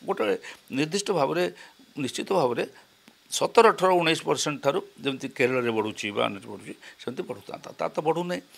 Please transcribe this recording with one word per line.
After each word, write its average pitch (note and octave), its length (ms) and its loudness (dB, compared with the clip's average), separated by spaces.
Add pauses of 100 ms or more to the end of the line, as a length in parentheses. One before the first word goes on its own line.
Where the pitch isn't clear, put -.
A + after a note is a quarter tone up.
ଗୋଟେ G3 340 0 (340)
ନିର୍ଦ୍ଦିଷ୍ଟ D#3+ 400 -2
ଭାବରେ, D#3 320 2 (540)
ନିଶ୍ଚିତ - 360 -6
ଭାବରେ C3 300 2 (680)
ସତର, - 420 6
ଅଠର, F#3 180 2
ଉଣେଇଶ D#3+ 300 2
ପରସେଣ୍ଟ D3+ 400 -2
ଠାରୁ C#3+ 180 2 (220)
ଯେମିତି C3+ 260 -4
କେରଳରେ B2 440 2
ବଢ଼ୁଛି G#2+ 400 -2
ବା A2 140 -2
ଅନ୍ୟ G#2 200 -6
ବଢ଼ୁଛି, G#2 280 -14 (280)
ସେମିତି B2 220 -8
ବଢ଼ୁଥାନ୍ତା। - 480 -12
ତା - 180 -6
ତ - 100 -6
ବଢ଼ୁନାହିଁ। F3 420 -2 (160)